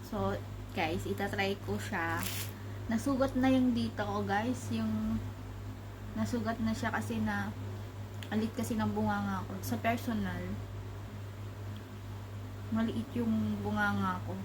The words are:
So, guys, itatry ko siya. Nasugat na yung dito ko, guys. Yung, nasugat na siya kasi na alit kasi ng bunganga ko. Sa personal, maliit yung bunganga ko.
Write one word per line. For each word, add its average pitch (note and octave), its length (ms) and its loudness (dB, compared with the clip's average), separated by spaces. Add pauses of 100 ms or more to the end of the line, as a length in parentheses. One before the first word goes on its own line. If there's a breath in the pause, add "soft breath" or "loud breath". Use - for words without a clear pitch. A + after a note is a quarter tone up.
So, G3 320 0 (400)
guys, F3 320 0
itatry G3 560 2
ko G3+ 160 0
siya. E3+ 400 0 (720)
Nasugat C4+ 480 4
na C4 80 8
yung B3+ 240 8
dito A3+ 320 0
ko, G3+ 240 0
guys. A3 420 2
Yung, A3 480 2 (960)
nasugat A3 480 0
na A3 140 2
siya A3 180 0
kasi A3 300 0
na G3+ 260 0 (800)
alit A3 240 2
kasi A#3 220 0
ng G#3+ 160 4
bunganga G3+ 560 2
ko. G3+ 60 -4 (100)
Sa A#3 160 0
personal, G#3+ 640 0 (2250)
maliit A3+ 400 2
yung A3 480 2
bunganga G3+ 640 2
ko. F#3+ 180 -4